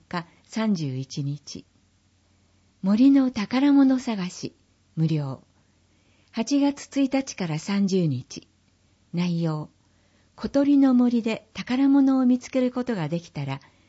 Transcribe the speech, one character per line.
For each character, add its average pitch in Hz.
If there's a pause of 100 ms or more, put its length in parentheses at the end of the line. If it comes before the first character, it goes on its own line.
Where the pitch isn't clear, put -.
日、 170 (180)
三 220
十 139
一 135
日。 - (1160)
森 214
の 269
宝 254
物 269
探 214
し、 - (420)
無 160
料。 147 (880)
八 233
月 285
一 269
日 269
か 185
ら 156
三 202
十 180
日。 131 (680)
内 170
容、 156 (680)
小 -
鳥 285
の 269
森 240
で 220
宝 254
物 269
を 262
見 247
つ -
け 262
る 254
こ 247
と 247
が 165
で 165
き -
た 143
ら、 135 (280)